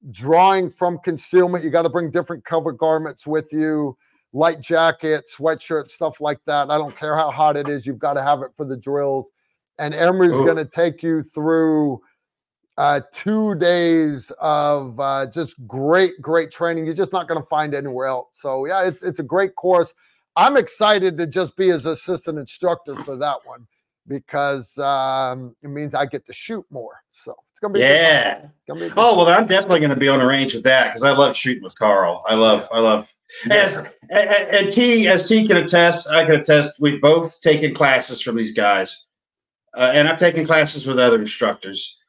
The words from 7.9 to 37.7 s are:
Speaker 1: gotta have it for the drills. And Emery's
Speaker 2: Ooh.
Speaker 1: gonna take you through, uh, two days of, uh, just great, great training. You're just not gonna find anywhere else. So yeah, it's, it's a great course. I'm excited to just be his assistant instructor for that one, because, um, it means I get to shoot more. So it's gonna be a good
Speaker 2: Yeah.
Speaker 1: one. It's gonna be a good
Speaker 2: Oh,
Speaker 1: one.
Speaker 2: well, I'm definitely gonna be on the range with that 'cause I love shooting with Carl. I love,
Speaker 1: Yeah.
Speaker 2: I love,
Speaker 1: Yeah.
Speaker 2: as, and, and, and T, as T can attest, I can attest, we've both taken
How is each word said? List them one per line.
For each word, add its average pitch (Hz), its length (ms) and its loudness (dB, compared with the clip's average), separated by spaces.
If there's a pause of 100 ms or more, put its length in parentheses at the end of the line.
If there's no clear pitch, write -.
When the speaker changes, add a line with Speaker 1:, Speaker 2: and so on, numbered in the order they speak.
Speaker 1:
gotta 143 240 -4
have 139 200 0
it 135 160 -12
for 151 80 -8
the 131 100 -8
drills. 135 540 -4 (480)
And 151 160 -8
Emery's 175 420 2
Speaker 2:
Ooh. 135 100 2
Speaker 1:
gonna 160 200 0
take 165 360 -4
you 160 220 -2
through, 156 800 0 (760)
uh, 143 220 0 (140)
two 214 420 -2
days 165 760 0 (120)
of, 147 580 -2
uh, 135 280 -4
just 156 280 -8 (100)
great, 151 560 0
great 156 300 -2
training. 165 340 -4
You're 160 80 -6
just 185 200 -4
not 175 160 -4
gonna 160 200 -6
find 151 240 -2
anywhere 135 340 -6
else. 127 260 -6
So 135 320 -8
yeah, 185 180 -2
it's, 185 180 -4
it's 185 180 -8
a 156 40 -8
great 185 320 -2
course. 175 380 0 (420)
I'm 247 220 4
excited 196 640 0
to 170 60 -4
just 165 300 -4
be 185 140 2
his 151 160 -2
assistant 160 520 -8
instructor 147 680 -6
for 139 120 -12
that 135 300 -4
one, 123 200 -20 (420)
because, 139 680 -6
um, 131 840 -4
it 147 80 -18
means 147 240 -10
I 143 120 -2
get 135 220 -12
to 123 60 -20
shoot - 360 -14
more. 123 320 -18 (100)
So - 240 -20 (160)
it's - 80 -20
gonna 202 140 -6
be - 80 2
a 131 60 4
good 139 60 6
Speaker 2:
Yeah. 151 460 4
Speaker 1:
one. 147 60 -20
It's - 220 -20
gonna 151 120 -12
be 170 60 -6
a 165 40 -8
good - 80 -4
Speaker 2:
Oh, 226 180 6
Speaker 1:
one. 170 120 4
Speaker 2:
well, 175 120 6
I'm 226 60 0
definitely 190 340 2
gonna 147 160 0
be 131 140 2
on 135 100 4
the 127 60 2
range 131 280 0
with 113 100 -8
that 131 280 4
'cause 113 120 -6
I 139 80 4
love 131 240 4
shooting 123 280 -4
with 92 140 -16
Carl. 95 500 2
I 113 80 2
love, 110 360 4
Speaker 1:
Yeah. 113 60 -2
Speaker 2:
I - 40 0
love, 107 260 2 (380)
Speaker 1:
Yeah. 214 100 2
Speaker 2:
as, 190 200 4
and, - 140 -12 (220)
and, 202 440 0
and 196 160 2
T, 233 360 4
as 180 200 2
T 220 200 4
can 190 100 4
attest, 170 520 2
I 160 160 2
can 151 100 4
attest, 147 460 2
we've 147 200 0
both 165 400 2
taken 151 320 2